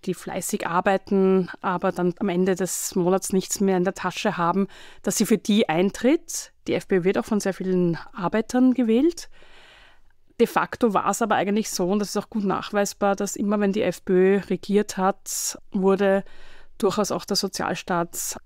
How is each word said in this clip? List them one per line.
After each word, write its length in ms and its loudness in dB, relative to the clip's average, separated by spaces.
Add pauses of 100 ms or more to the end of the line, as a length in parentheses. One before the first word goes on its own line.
die 100 -4
fleißig 500 -6
arbeiten, 840 2 (120)
aber 300 -2
dann 260 -2
am 120 -4
Ende 260 2
des 400 -6
Monats 360 0
nichts 280 -2
mehr 180 2
in 60 2
der 100 0
Tasche 440 -4
haben, 300 0 (360)
dass 160 -2
sie 80 2
für 100 4
die 320 2
eintritt. 800 0 (160)
Die 60 -2
F 140 -4
P 100 2
Ö 60 0
wird 160 2
auch 60 -4
von 140 0
sehr 140 -2
vielen 460 0 (140)
Arbeitern 600 2
gewählt. 560 2 (1080)
De 80 6
facto 480 0
war 160 2
es 100 -2
aber 140 2
eigentlich 340 0
so, 180 -2
und 120 2
das 100 -2
ist 80 -4
auch 140 -6
gut 120 -2
nachweisbar, 720 0
dass 200 -4
immer, 240 0
wenn 140 2
die 100 0
F 200 -2
P 100 0
Ö 360 6
regiert 480 0
hat, 600 -4 (120)
wurde 520 2 (560)
durchaus 320 0
auch 140 -4
der 120 -2
Sozialstaat 1080 -4